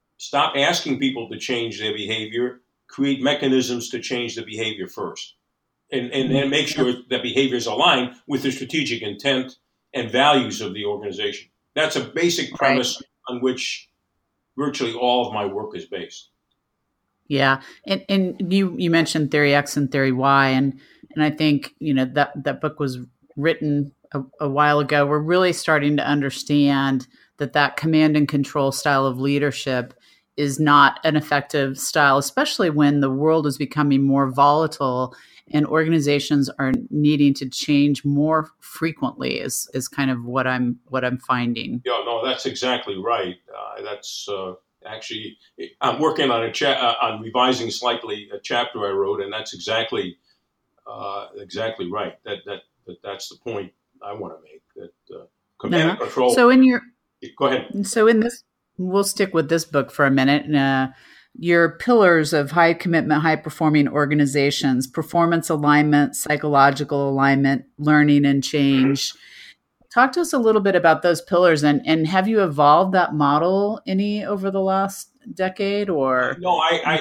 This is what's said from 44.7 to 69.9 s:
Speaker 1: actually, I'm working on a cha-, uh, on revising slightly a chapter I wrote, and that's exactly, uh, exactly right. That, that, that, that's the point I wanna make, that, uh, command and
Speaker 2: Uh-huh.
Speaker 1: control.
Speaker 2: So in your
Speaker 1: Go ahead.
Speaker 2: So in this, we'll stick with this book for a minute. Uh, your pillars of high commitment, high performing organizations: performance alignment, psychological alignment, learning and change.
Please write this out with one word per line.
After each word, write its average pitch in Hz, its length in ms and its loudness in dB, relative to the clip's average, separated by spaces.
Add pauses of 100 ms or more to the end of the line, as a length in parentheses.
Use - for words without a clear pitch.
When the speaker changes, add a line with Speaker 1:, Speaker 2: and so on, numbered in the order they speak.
Speaker 1:
actually, - 520 -14 (440)
I'm 135 180 -2
working 151 300 0
on 113 140 0
a 113 80 -4
cha-, 113 200 0
uh, 123 300 0
on 110 200 -2
revising 117 500 0
slightly 107 600 -6
a 101 60 -12
chapter 120 460 -4
I 98 60 -4
wrote, 98 300 -2
and 101 120 -8
that's 110 200 -10
exactly, 104 640 -6 (680)
uh, 101 420 -10 (100)
exactly 101 540 -8
right. 98 220 -6 (120)
That, 101 200 -8
that, 98 140 -10 (260)
that, 90 180 -18
that's 98 260 -12
the 87 80 -20
point 101 360 -10 (300)
I 101 100 -12
wanna 92 300 -12
make, - 180 -20 (140)
that, - 400 -20
uh, - 100 -20 (340)
command 170 220 0
and 165 100 2
Speaker 2:
Uh-huh. - 140 -6
Speaker 1:
control. - 300 0
Speaker 2:
So 247 140 6
in 262 140 8
your 247 180 4 (540)
Speaker 1:
Go 143 120 0
ahead. 165 400 -4
Speaker 2:
So 220 180 2
in 226 140 6
this, 233 240 -2 (340)
we'll 185 260 0
stick 196 300 -2
with 160 160 0
this 165 160 0
book 135 240 -2
for 147 160 0
a 135 60 4
minute. 139 440 2
Uh, 135 340 0 (440)
your 170 440 2
pillars 175 540 4
of 147 200 0
high 170 240 4
commitment, 156 480 0
high 160 140 2
performing 151 500 2
organizations: 139 960 2
performance 165 640 0
alignment, 147 640 2
psychological 143 920 2
alignment, 135 560 2 (140)
learning 147 440 4
and 139 200 2
change. 139 720 2 (760)